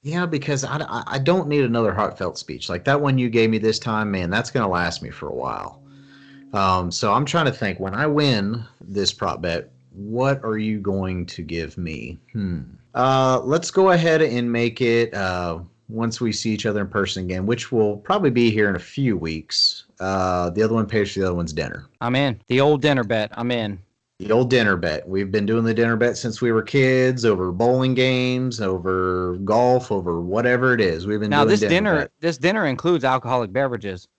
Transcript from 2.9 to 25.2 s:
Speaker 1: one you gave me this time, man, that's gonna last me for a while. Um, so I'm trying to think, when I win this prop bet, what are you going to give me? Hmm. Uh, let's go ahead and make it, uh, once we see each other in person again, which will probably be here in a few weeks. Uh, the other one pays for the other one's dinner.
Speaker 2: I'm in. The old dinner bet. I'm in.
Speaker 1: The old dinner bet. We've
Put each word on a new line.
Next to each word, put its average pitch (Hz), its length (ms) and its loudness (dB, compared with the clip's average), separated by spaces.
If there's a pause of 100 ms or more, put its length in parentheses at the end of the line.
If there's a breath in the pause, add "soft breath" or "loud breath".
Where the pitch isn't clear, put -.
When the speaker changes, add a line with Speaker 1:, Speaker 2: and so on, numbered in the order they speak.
Speaker 1:
one 135 160 2
you 123 100 2
gave 113 220 4
me 110 80 2
this 110 200 0
time, 107 320 -2
man, 90 200 -2
that's 113 200 0
gonna 113 180 0
last 87 340 -2
me - 80 -10
for - 180 -12
a - 60 -8
while. 60 480 -8 (720 loud breath)
Um, 92 400 2
so 104 200 0
I'm 131 120 4
trying 160 220 2
to 120 60 2
think, 92 280 -4
when 95 160 -6
I 147 100 0
win 120 580 0 (160)
this 95 320 -4
prop 82 300 -4
bet, 85 300 -4 (180)
what 117 540 -2
are 110 120 -2
you 107 220 -2
going 95 480 -2
to - 160 -12
give 80 340 -8
me? 78 440 -10 (120)
Hmm. 92 280 -4 (340)
Uh, 131 480 2
let's 160 300 -2
go 190 180 4
ahead 165 320 4
and 120 300 0
make 117 280 0
it, 117 340 2
uh, 90 440 -2 (300)
once 113 320 -4
we 117 100 0
see 110 220 -2
each 104 120 -4
other 104 160 0
in 95 60 -4
person 95 380 -2
again, 92 200 -4
which 117 280 -2
will 107 240 2
probably 185 340 0
be 117 220 4
here 107 160 2
in 95 80 0
a - 40 -4
few 127 360 -2
weeks. - 680 -2 (120)
Uh, 92 520 0
the 104 120 0
other 110 120 2
one 110 120 2
pays 104 260 0
for 95 60 -6
the 95 80 0
other 90 80 0
one's 85 180 -4
dinner. 73 340 -6 (140)
Speaker 2:
I'm 123 140 -2
in. 131 320 0
The 127 140 2
old 143 220 4
dinner 139 200 2
bet. 107 300 -2
I'm 120 180 -4
in. 104 300 -4 (400)
Speaker 1:
The 101 100 -8
old 123 180 4
dinner 110 280 4
bet. 82 320 -4
We've 95 240 -2